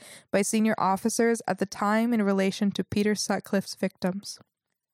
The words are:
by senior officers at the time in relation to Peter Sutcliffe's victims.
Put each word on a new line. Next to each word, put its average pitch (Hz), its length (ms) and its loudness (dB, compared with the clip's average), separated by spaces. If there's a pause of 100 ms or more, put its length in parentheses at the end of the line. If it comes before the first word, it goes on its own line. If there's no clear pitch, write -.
(320)
by 196 100 2
senior 220 360 2
officers 226 720 2
at - 120 -2
the 196 60 0
time 220 480 0
in 220 100 2
relation 196 480 0
to 190 120 -4
Peter 208 320 0
Sutcliffe's - 600 -4
victims. - 640 -6 (540)